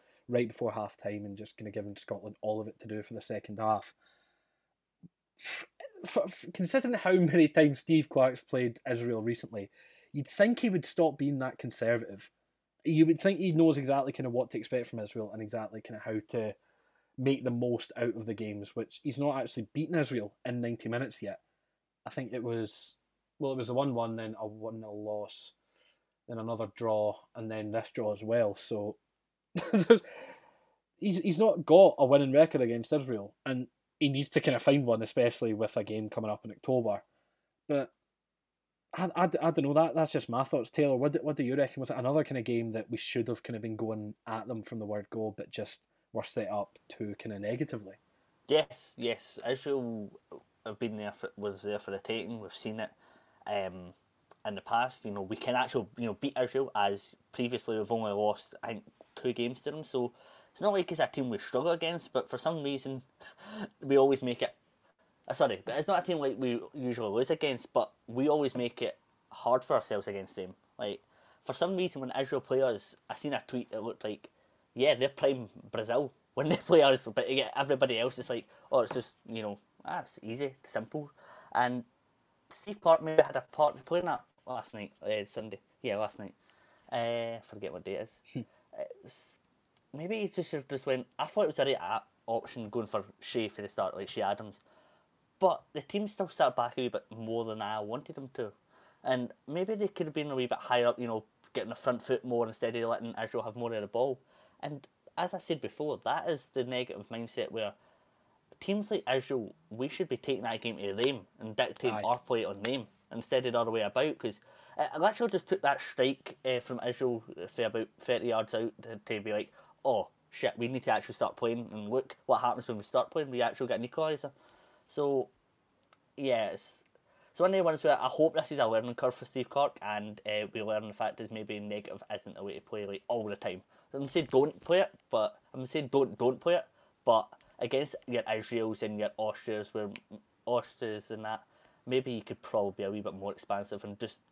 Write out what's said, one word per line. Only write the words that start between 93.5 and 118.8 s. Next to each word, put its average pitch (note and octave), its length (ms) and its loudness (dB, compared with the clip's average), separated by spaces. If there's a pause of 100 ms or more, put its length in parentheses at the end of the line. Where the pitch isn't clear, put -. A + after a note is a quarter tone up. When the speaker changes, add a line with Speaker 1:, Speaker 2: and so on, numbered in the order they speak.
Speaker 2:
the G2+ 60 -8
start, - 280 -4
like F#2+ 120 -8
Shea A2 140 -4
Adams. G2+ 360 -2 (800)
But F3+ 240 2 (120)
the D3 80 -6
team G#3 260 -4
still G3 200 -4
sat C3+ 280 4
back A#2+ 220 0
a C3 40 0
wee A#2+ 60 0
bit - 160 -6 (100)
more A2+ 300 -4
than A2 160 -6
I G#2+ 200 -4
wanted A#2+ 340 -8
them C3+ 200 -12
to. A2 180 -6 (520)
And B2+ 280 0 (160)
maybe F#3 260 -2
they G3+ 140 0
could - 180 -4
have D3+ 80 -8
been D3 160 -2
a C3+ 60 -4
wee B2 100 0
bit - 120 -4
higher B2 280 4
up, A#2+ 120 4
you B2 100 -4
know, A2 160 -4 (280)
getting A2+ 180 -4
the A#2 40 -8
front B2 280 0
foot - 220 0
more A#2+ 220 0
instead A2+ 300 -4
of A#2 120 0
letting A#2 340 -4
Israel A2+ 200 -4
have A2 140 -10
more A#2 180 -4
of G#2+ 80 -4
the G2+ 60 -6
ball. C3 320 0 (400)
And D3 260 -10 (320)
as F3 160 -2
I F#3 40 -6
said D#3+ 220 -4
before, C#3 440 -4
that C#3+ 260 0
is D3 240 -4
the C3 100 2
negative B2 460 -6
mindset A2+ 400 -6
where G#2 220 -4 (880)
teams G3+ 300 -2
like G#3 120 0 (100)
Israel, C3 420 -2 (160)
we B2+ 180 -4
should F3+ 200 -4
be B2+ 80 -2
taking A#2+ 280 -2
that A2+ 160 -4
game A#2 180 -6
to G2+ 160 -4
them B2+ 260 2 (200)
and A2 160 -10
dictating B2 400 0
Speaker 1:
Aye. G#2 80 -4
Speaker 2:
our G#2+ 140 2
play A2+ 260 0
on G2+ 180 -6
them A#2+ 240 -2 (240)
instead A#2+ 360 -2
of A#2+ 60 0
the A#2+ 60 2
other A2+ 140 2
way A2+ 100 0
about. B2+ 360 0
'Cause A2 220 -8 (380)
I, - 160 -2
I D#3 40 -6
literally G#3+ 340 2
just F#3 160 -2
took F#3+ 140 0
that C#3+ 180 2
strike, - 640 -2
uh, B2+ 160 0
from B2 260 -8
Israel, B2 380 -2 (180)
uh, F#2 60 -8
for - 160 -4
about A2 240 -2 (100)
thirty A#2+ 300 0
yards A2 260 0
out A2+ 180 -2 (100)